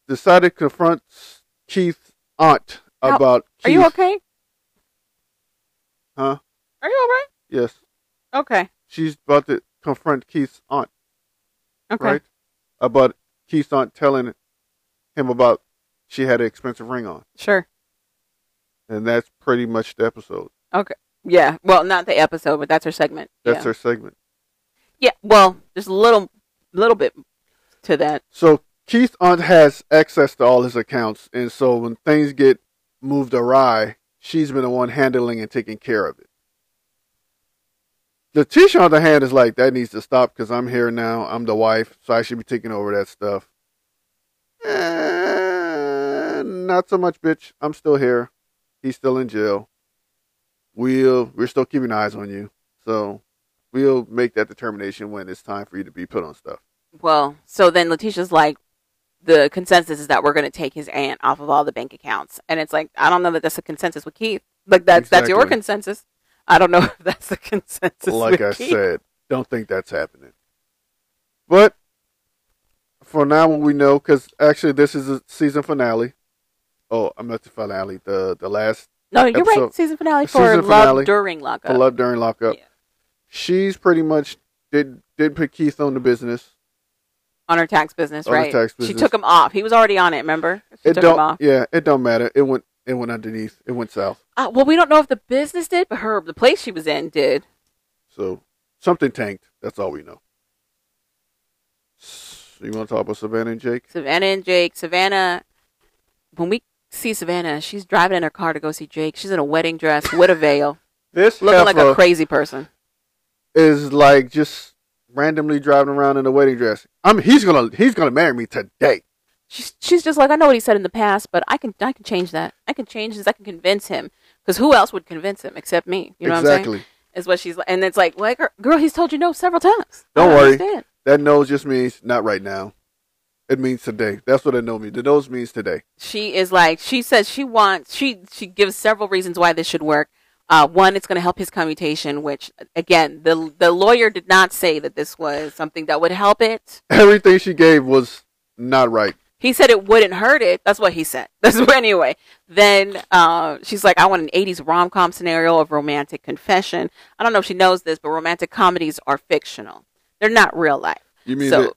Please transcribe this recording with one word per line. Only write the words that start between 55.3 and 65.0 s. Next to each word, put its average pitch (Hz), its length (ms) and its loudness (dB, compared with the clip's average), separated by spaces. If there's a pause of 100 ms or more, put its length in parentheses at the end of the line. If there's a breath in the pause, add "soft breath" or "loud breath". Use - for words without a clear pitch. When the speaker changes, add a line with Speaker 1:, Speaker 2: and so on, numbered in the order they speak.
Speaker 1:
time 101 240 -12
for - 120 -18
you 95 60 -10
to - 80 -20
be 87 140 -14
put 95 180 -8
on 76 100 -18
stuff." - 260 -18 (400)
Speaker 2:
Well, 147 360 0 (100)
so 185 240 2
then 170 180 0
Letitia's 180 440 -6
like, 156 240 2 (680)
"The 151 280 4
consensus 170 500 0
is 147 80 -10
that 131 160 0
we're 143 80 2
gonna 147 180 -2
take 139 240 -10
his 147 140 -14
aunt 139 340 -6
off 139 160 0
of 143 120 -12
all 143 140 2
the 143 80 -6
bank 120 200 -12
accounts." 104 560 -12
And 160 100 -4
it's 156 140 -8
like, 156 240 -4
I - 140 0
don't 180 120 2
know 175 80 0
that 160 120 -4
that's 160 160 -6
a 160 40 -10
consensus - 420 -10
with 160 100 -18
Keith. 220 280 -8 (240)
Like, 180 200 2
that's, 175 220 4